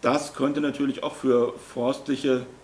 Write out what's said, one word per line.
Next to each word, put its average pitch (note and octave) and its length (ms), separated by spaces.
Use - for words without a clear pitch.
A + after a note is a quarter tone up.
das C#3+ 340
könnte C#3+ 260
natürlich C#3 420
auch D3 120
für A#2+ 400
forstliche C3 720